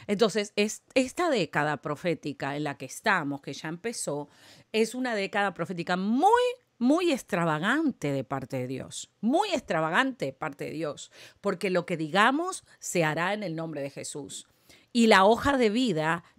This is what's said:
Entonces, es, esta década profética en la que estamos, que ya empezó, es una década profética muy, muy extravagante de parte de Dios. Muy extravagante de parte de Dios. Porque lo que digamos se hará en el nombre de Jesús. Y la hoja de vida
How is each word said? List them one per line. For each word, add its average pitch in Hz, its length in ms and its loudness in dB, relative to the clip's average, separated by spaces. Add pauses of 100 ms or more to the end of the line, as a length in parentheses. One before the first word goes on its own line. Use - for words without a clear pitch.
Entonces, 202 500 0
es, 208 280 -2 (100)
esta 285 380 2
década 151 460 0
profética 151 760 -6
en 151 100 -6
la 139 120 -8
que 135 80 -14
estamos, 147 560 -2
que 147 120 -10
ya - 140 -12
empezó, 165 640 -6 (420)
es 220 220 0
una 254 220 -4
década 196 400 -2
profética 175 420 -4
muy, 294 460 4 (340)
muy 320 340 4
extravagante 185 1000 0
de 135 120 -2
parte 135 340 -6
de 127 100 -4
Dios. - 420 -10 (120)
Muy 330 280 2
extravagante 214 760 0
de 135 80 -4
parte 151 320 -8
de 139 40 -8
Dios. 151 420 -8 (300)
Porque 190 300 -2
lo 175 160 0
que 175 100 -4
digamos 233 680 0 (140)
se - 260 -2
hará 160 300 -2
en 214 80 -6
el 170 140 -6
nombre 160 260 -8
de 139 80 -6
Jesús. 143 580 -12 (480)
Y 233 120 6
la 196 180 8
hoja 233 320 4
de 226 140 4
vida 170 520 0 (160)